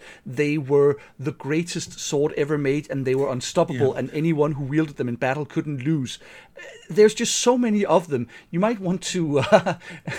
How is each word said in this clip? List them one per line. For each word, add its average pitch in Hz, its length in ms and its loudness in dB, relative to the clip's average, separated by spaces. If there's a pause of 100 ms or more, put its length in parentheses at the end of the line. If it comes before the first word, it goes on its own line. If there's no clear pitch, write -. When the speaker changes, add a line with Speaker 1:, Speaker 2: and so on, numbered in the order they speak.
(240)
Speaker 1:
they 147 320 -2
were 143 420 4 (200)
the 127 140 -4
greatest 165 680 -6
sword 147 360 0
ever 151 200 0
made 147 340 -2
and 139 140 -4
they 131 100 0
were 135 160 0
unstoppable 135 600 0
Speaker 2:
Yeah. 131 60 -4
Speaker 1:
and 131 140 -4
anyone 156 400 0
who 143 120 -6
wielded 147 320 -2
them 123 120 -4
in 120 80 -4
battle 135 280 -2
couldn't 147 400 -6
lose. 143 340 -2 (680)
There's 208 260 6
just - 220 -2
so 254 220 2
many 214 260 2
of 170 240 2
them. 120 200 -2 (220)
You 170 100 -2
might 214 200 0
want 175 220 -2
to, 160 360 -2
<laughs> 123 140 2
uh, 190 220 4 (440)